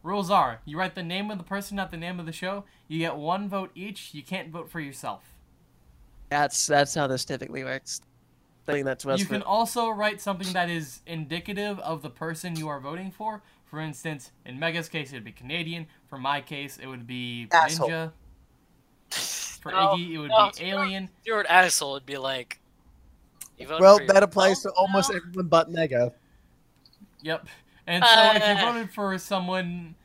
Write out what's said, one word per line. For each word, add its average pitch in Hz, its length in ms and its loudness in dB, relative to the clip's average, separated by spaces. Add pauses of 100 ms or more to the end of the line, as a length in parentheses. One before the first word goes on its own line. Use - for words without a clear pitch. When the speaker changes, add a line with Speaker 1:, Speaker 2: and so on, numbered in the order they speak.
Speaker 1:
Rules 185 280 -2
are, 135 360 2
you 147 120 -10
write 185 160 -4
the 185 80 -10
name 190 280 -6
of 208 80 -8
the 170 60 -12
person, 196 320 -8
not 185 140 -6
the 180 60 -12
name 175 240 -8
of 160 60 -10
the 165 60 -10
show. 196 320 -8 (240)
You 156 100 -4
get 165 180 -2
one 180 320 -4
vote 190 260 -6
each. 196 380 -14
You 147 100 -14
can't 180 280 -10
vote 160 200 -14
for 170 100 -8
yourself. 131 420 -10 (1080)
Speaker 2:
That's, 147 360 0
that's 143 280 4
how 151 120 0
this 131 180 -2
typically 131 400 -8
works. 131 360 -8 (680)
Saying 143 180 -2
that 131 160 -4
to 135 100 -6
us 135 100 2
Speaker 1:
You 196 40 0
Speaker 2:
for 196 80 -4
Speaker 1:
can 202 100 -2
also 226 460 0
write 208 320 -2
something 190 320 -6
that 175 160 0
is 165 380 -8
indicative 175 760 -6
of 160 220 -8
the 151 80 -10
person 165 460 -8
you 156 120 -6
are 143 120 -6
voting 175 300 -10
for. 214 320 -10 (220)
For 151 160 -12
instance, 156 500 -10 (160)
in 127 120 -14
Mega's 165 320 -4
case, 147 220 -8
it 135 40 -12
would 110 80 -14
be 107 80 -16
Canadian. 165 540 -8 (200)
For 139 120 -16
my 139 240 -2
case, 143 360 -12
it 127 80 -16
would 123 200 -14
be 120 460 -8
Speaker 2:
Asshole. 160 360 6
Speaker 1:
Ninja. 160 240 -4 (1500)
For 156 100 -10
Speaker 3:
No, 185 60 2 (100)
Speaker 1:
Iggy, 175 240 0
it 160 60 -6
would 147 120 -8
Speaker 3:
no, 220 240 6
Speaker 1:
be - 80 -12
Speaker 3:
if 180 60 -6
you 190 80 -4
were, 196 80 0
Speaker 1:
Alien. 190 200 -4
Speaker 3:
if - 220 -18
you 226 80 -2
were 208 60 2
an 202 80 -2
asshole, 165 480 6
it'd 135 100 -14
be 139 120 -8
like, 131 420 -8 (1000)
you - 80 -16
voted 156 140 -2
Speaker 2:
Well, 196 180 12
Speaker 3:
for 202 80 -2
Speaker 2:
that 196 160 8
applies 190 400 4
to 202 60 -4
Speaker 3:
yourself? 190 100 -8
Speaker 2:
almost 196 320 2
Speaker 3:
No. 190 60 -2
Speaker 2:
everyone 175 320 -6
but 165 220 6
Mega. 131 420 0 (1120)
Speaker 1:
Yep. 160 260 -6 (380)
And 175 180 2
so 226 300 10
if 214 120 4
you 202 200 4
Speaker 3:
Uh. 240 60 0
Speaker 1:
voted 226 180 -6
for 196 280 -4
someone 180 760 -4 (100)